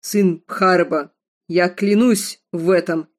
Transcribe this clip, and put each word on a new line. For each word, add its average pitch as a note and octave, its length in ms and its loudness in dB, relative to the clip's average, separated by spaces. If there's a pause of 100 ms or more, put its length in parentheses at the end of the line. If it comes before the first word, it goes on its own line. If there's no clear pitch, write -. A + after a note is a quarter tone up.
сын F#3 380 0
Пхарба. E3+ 760 0 (360)
Я F3 200 0
клянусь G#3 720 0 (120)
в E3+ 180 -2
этом E3+ 380 -2 (100)